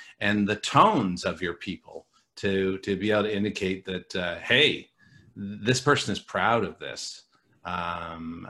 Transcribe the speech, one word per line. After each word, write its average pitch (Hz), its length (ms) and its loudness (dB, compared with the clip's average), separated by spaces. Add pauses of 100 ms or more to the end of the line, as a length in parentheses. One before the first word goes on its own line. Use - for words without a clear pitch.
(200)
and 104 260 2
the 104 120 2
tones 135 640 4
of 87 180 -2
your 85 120 -2
people - 520 -12 (300)
to, 95 440 0
to 98 180 -2
be 104 140 0
able 104 120 4
to 107 100 -2
indicate 98 520 -2
that, 90 280 -8
uh, 87 260 -2
"Hey, 120 500 2 (480)
this 104 420 0
person 139 320 2
is 90 80 -2
proud 104 460 0
of 76 140 -8
this." - 420 -10 (420)
Um, 85 880 -8